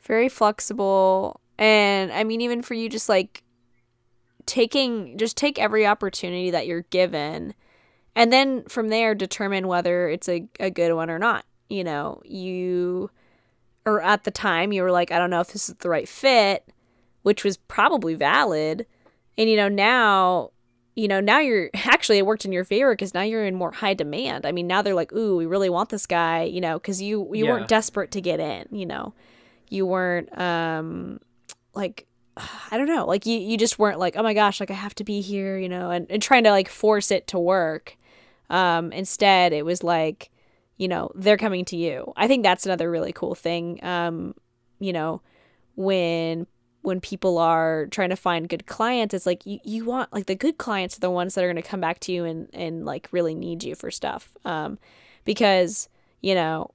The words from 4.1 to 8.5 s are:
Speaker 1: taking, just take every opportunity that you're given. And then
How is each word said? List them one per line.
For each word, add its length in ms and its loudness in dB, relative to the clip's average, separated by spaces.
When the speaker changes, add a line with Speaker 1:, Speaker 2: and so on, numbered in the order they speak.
Speaker 1:
taking, 720 0
just 180 -2
take 220 0
every 280 2
opportunity 640 -2
that 160 0
you're 240 -4
given. 640 -2
And 160 6
then 320 4